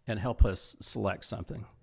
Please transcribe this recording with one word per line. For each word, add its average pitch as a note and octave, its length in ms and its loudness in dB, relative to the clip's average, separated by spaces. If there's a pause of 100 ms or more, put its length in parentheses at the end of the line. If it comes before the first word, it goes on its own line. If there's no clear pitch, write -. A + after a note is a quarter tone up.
and G#2+ 120 -2
help A#2 260 4
us - 380 2
select G2+ 420 -2
something." G#2+ 400 -8 (180)